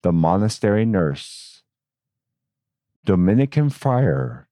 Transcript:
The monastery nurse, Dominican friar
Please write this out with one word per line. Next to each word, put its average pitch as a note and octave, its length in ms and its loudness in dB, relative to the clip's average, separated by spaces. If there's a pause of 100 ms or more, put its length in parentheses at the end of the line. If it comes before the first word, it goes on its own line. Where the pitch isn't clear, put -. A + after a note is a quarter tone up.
The F2+ 120 0
monastery G#2 720 0
nurse, - 760 -4 (1400)
Dominican A2+ 680 2
friar D#2+ 840 -2